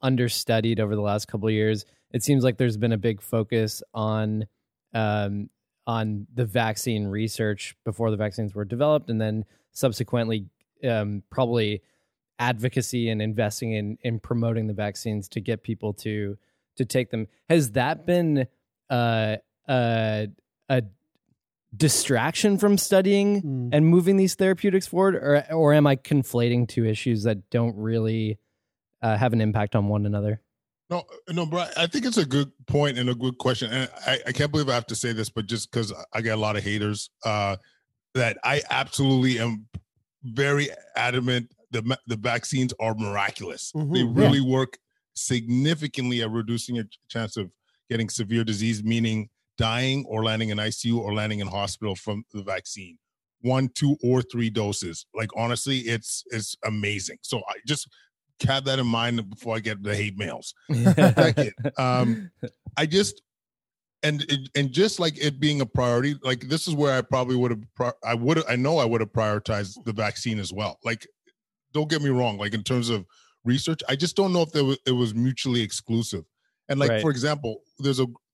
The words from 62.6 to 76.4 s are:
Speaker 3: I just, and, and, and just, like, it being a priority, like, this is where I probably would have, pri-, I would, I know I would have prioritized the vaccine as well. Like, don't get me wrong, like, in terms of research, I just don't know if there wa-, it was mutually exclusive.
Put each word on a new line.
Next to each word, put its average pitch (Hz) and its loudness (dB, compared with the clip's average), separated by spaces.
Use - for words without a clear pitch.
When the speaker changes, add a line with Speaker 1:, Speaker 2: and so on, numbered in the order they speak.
Speaker 3:
I 151 2
just, 190 0
and, 151 0
and, 135 -2
and 139 2
just, 190 2
like, 160 0
it 143 -2
being 147 2
a 135 0
priority, 127 2
like, 131 -2
this 160 -2
is 160 -2
where 143 4
I 131 2
probably 127 0
would 123 2
have, 110 -4
pri-, 123 -2
I 113 -2
would, 143 2
I 117 0
know 139 2
I 135 4
would 113 0
have 104 -4
prioritized 104 -2
the 117 -2
vaccine 107 -4
as 90 -6
well. 101 -6
Like, 117 -6
don't 151 -2
get 151 2
me 143 2
wrong, 120 2
like, 104 -2
in 110 -2
terms 120 0
of 104 -2
research, 139 0
I 135 2
just 165 -2
don't 196 4
know 175 4
if 156 -2
there 147 2
wa-, 135 2
it 131 2
was 120 2
mutually 123 0
exclusive. 107 -4